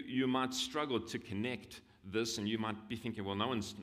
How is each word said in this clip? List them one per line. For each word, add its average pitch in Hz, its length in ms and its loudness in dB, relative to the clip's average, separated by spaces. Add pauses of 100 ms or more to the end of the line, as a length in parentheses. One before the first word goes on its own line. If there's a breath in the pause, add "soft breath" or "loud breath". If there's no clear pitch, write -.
you 127 180 4
might 131 280 4
struggle 147 460 2
to - 200 -2
connect 110 600 -4 (220 loud breath)
this, 110 360 0
and 104 100 2
you 113 80 2
might 110 320 -2
be 123 60 -2
thinking, 110 280 -4
"Well, 98 120 0
no 107 120 2
one's, 110 360 -2